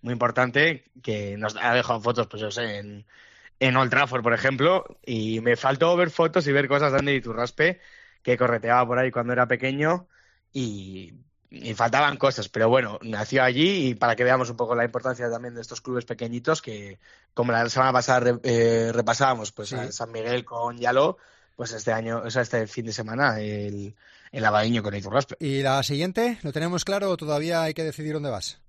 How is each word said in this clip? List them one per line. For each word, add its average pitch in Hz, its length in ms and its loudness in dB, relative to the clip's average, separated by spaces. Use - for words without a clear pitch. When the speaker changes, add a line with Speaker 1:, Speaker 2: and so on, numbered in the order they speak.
Speaker 1:
muy 120 120 -4
importante, 127 720 0
que 104 340 -6
nos 107 200 -4
ha 120 160 2
dejado 120 280 2
fotos, 117 260 0
pues 107 140 -10
yo 107 80 -4
sé, 107 280 -6
en, 101 280 -14
en 127 180 4
Old 131 140 4
Trafford, 127 320 2
por 117 100 4
ejemplo, 135 520 2
y 113 360 -4
me 120 160 2
faltó 139 400 2
ver 175 140 2
fotos 160 360 2
y 143 60 0
ver 139 160 2
cosas 143 240 2
de 139 60 2
Ander 139 160 0
Iturraspe, 123 640 -2
que 123 140 2
correteaba 120 500 4
por 123 120 2
ahí 131 120 2
cuando 120 220 -2
era 123 140 4
pequeño, 143 600 0
y, 95 600 -8
y - 220 -10
faltaban 135 440 2
cosas, 131 320 0
pero 110 200 2
bueno, 120 340 2
nació 113 400 0
allí 143 460 2
y 117 60 -2
para 117 200 2
que 120 80 0
veamos 127 260 4
un 117 80 -10
poco 120 180 -2
la 120 100 2
importancia 120 440 -4
también 120 240 -6
de 117 80 -12
estos 117 200 -12
clubes 123 240 -6
pequeñitos 120 560 -4
que, 101 360 -14
como 120 160 0
la 117 180 2
semana 131 240 4
pasada 127 280 4
re-, 120 220 2
eh, 117 480 4
repasábamos, 117 600 0
pues 104 180 -12
Speaker 2:
Sí. 131 60 -8
Speaker 1:
a 117 160 -8
San 117 200 -10
Miguel 117 340 -4
con 120 340 -6
Yaló, 131 380 2
pues 117 180 -10
este 110 180 -4
año, 113 340 -2
o 113 60 -6
sea, 123 100 0
este 113 240 -2
fin 113 220 -10
de 110 60 -8
semana 113 460 -2
el, 104 540 -6
el 110 140 -4
Abadiño 107 360 2
con 101 140 -4
Iturraspe. 101 440 -2
Speaker 2:
¿Y 139 220 -2
la 135 220 2
siguiente? 185 580 -2
¿Lo 151 100 -6
tenemos 165 320 -2
claro 196 280 -2
o 175 60 0
todavía 156 460 -2
hay 156 120 -2
que 160 80 -6
decidir 151 300 -6
dónde 147 180 -4
vas? - 380 -8